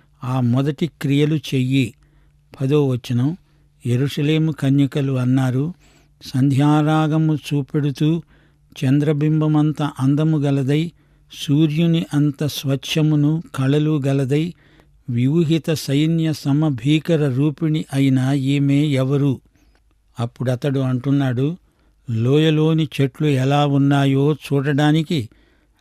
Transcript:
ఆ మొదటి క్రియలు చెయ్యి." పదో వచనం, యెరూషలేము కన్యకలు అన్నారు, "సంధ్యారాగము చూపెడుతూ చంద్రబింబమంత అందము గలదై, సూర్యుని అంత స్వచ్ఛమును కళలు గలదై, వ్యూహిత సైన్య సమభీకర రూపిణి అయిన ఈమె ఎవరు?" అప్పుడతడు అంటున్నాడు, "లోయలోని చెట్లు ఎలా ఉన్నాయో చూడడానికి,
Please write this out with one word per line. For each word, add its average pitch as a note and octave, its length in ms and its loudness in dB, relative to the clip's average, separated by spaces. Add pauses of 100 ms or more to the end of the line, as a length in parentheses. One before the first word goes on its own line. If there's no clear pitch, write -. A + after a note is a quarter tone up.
(240)
ఆ B2+ 160 -4
మొదటి C3+ 460 0
క్రియలు D3 500 0
చెయ్యి." C3 580 -2 (680)
పదో C#3 280 2
వచనం, B2+ 480 -2 (500)
యెరూషలేము D3 640 0
కన్యకలు C#3 600 0
అన్నారు, C3 640 0 (500)
"సంధ్యారాగము D3+ 1080 2
చూపెడుతూ D3 880 -2 (640)
చంద్రబింబమంత D3+ 1000 2
అందము D3 560 0
గలదై, C#3+ 540 0 (400)
సూర్యుని E3 800 0
అంత D3 300 0
స్వచ్ఛమును D3+ 1000 -2 (120)
కళలు D3+ 520 0
గలదై, C#3 480 -2 (560)
వ్యూహిత D3+ 600 0
సైన్య D#3 600 0
సమభీకర D3 1000 0
రూపిణి D#3 580 -2
అయిన C3+ 260 2 (160)
ఈమె C#3 420 0
ఎవరు?" C#3 640 0 (800)
అప్పుడతడు B2+ 600 -4
అంటున్నాడు, C3+ 760 -2 (540)
"లోయలోని D#3 760 2 (120)
చెట్లు C#3 260 0
ఎలా C#3+ 400 2
ఉన్నాయో C#3 680 2
చూడడానికి, D3 960 0 (520)